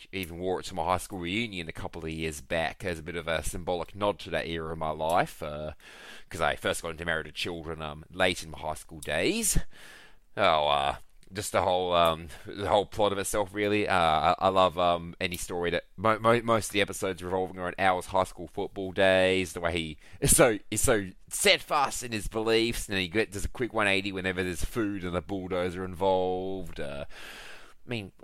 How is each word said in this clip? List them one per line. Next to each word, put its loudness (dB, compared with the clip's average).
even -6
wore 0
it -12
to -8
my -4
high 2
school -8
reunion -4
a -10
couple -10
of -4
years -4
back -2
as -4
a -12
bit -8
of -6
a -2
symbolic -4
nod 0
to -12
that -2
era -6
of -6
my -2
life, 0
uh, -8
'cause -10
I 2
first -2
got -6
into -10
Married -2
with -14
Children, -6
um, -10
late 2
in -12
my -12
high -4
school -14
days. 2
Oh, 4
uh, 2
just -8
the 2
whole, 2
um, 4
the -6
whole 4
plot 2
of -2
itself, -2
really. 2
Uh, 2
I, 4
I 2
love, 4
um, 2
any -2
story -4
that 0
mo-, 2
mo-, 4
most 2
of -8
the 2
episodes -2
revolving -2
around -6
Al's 4
high 4
school -6
football -6
days. 6
The -8
way 0
he -4
is 4
so, 6
is -2
so 2
steadfast 2
in -6
his -4
beliefs, 2
and 0
he 2
get, 0
does -2
a -4
quick -4
one 2
eighty 2
whenever -2
there's -2
food -2
and -2
a 0
bulldozer -2
involved. 0
Uh, -6
I -12
mean, -6